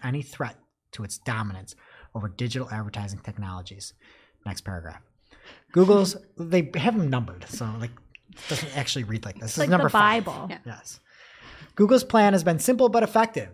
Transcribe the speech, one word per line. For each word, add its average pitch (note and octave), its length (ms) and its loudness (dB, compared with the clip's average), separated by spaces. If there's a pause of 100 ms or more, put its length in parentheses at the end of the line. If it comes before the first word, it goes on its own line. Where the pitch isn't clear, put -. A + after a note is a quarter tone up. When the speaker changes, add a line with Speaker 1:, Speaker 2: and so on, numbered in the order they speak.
Speaker 1:
any C3 180 -4
threat - 360 -10 (340)
to A2 120 -12
its G2 140 -10
dominance G#2 560 -8 (400)
over G#2 160 -8
digital B2 400 -6
advertising G#2 520 -8
technologies." G2 720 -12 (520)
Next G2 160 -10
paragraph. E2+ 400 -12 (720)
Google's, F#3+ 440 6 (220)
they E3+ 380 0
have G3+ 220 0
them D#3+ 120 0
numbered, A#2 400 -4
so, - 160 -10 (140)
like, A#2 100 -8 (420)
it - 60 -20 (100)
doesn't C#3+ 300 -8
actually C3 260 -4
read A2 220 -6
like G2+ 100 -12
this. - 100 -14
Speaker 2:
It's A2 100 -8
Speaker 1:
This - 0 -
is D#3+ 40 -2
Speaker 2:
like D3+ 100 2
Speaker 1:
number F3+ 160 4
Speaker 2:
the C#3+ 40 2
Speaker 1:
five. G#3+ 360 4
Speaker 2:
Bible. F3+ 240 -8
Speaker 3:
Yeah. - 160 -12
Speaker 1:
Yes. - 340 -16 (760)
"Google's B3 280 6
plan G#3 300 6
has F3+ 100 2
been E3 160 2
simple B3+ 300 4
but A3+ 140 4
effective. A3 500 0